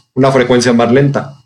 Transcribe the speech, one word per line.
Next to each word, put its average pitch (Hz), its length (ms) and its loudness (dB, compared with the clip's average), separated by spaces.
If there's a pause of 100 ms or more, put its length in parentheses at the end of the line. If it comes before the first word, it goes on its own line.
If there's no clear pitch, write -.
(140)
una 135 160 0
frecuencia 123 420 0
más 117 200 0
lenta. 139 540 -2